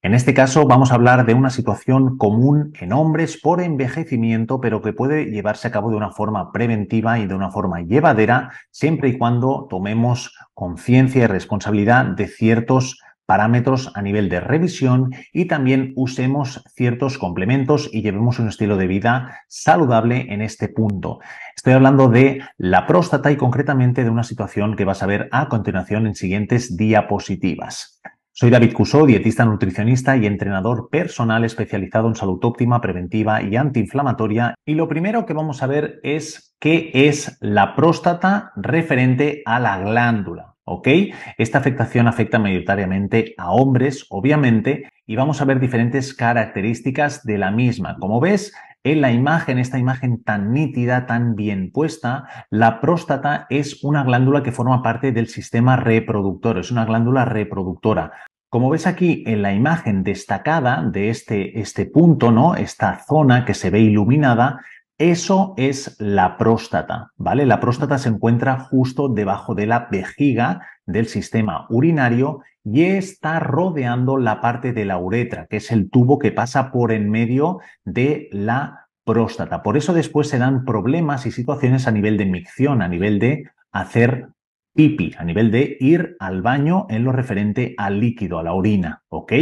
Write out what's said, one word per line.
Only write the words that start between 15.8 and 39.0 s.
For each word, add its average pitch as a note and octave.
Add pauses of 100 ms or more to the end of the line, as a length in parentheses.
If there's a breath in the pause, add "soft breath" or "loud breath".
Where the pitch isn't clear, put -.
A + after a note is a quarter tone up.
usemos C3 (100)
ciertos B2+
complementos B2+
y A2
llevemos A2
un A2+
estilo G#2
de F#2+
vida A#2 (100)
saludable B2
en G#2
este G#2+
punto. F#2+ (360 loud breath)
Estoy -
hablando C3+
de C3+ (160 loud breath)
la F2+
próstata D3+
y C#3+
concretamente B2+
de A2+
una A#2
situación G#2
que G2
vas F#2+
a -
ver G2+
a C#3+
continuación G#2
en G#2
siguientes G2+
diapositivas. G2+ (300)
Soy -
David A#2
Cusó, C#3+
dietista A2
nutricionista A2+
y G#2+
entrenador G2+
personal A#2
especializado A2
en A2+
salud F#2+
óptima, A#2+
preventiva G2+
y G2+
antiinflamatoria. A#2+ (100)
Y D3+
lo D#3+
primero F#3+
que D#3+
vamos D3+
a C3
ver D3
es -
qué D#3+
es C#3+
la G#2
próstata F3
referente D3